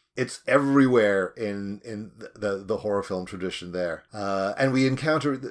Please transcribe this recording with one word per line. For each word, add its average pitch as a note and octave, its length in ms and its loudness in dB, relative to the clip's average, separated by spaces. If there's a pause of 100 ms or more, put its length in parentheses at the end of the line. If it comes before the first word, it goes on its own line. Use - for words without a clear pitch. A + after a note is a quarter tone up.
(160)
it's - 320 -6
everywhere B2 880 4
in, G2+ 480 -6
in G#2+ 340 -12
the, A2 180 -16
the, G2+ 280 -4
the G2 140 -2
horror G2+ 260 -2
film F#2 220 -4
tradition F2+ 480 -8
there. F2 300 -4 (100)
Uh, G2 440 -2
and C3+ 140 4
we C3 160 4
encounter, C#3+ 500 0 (140)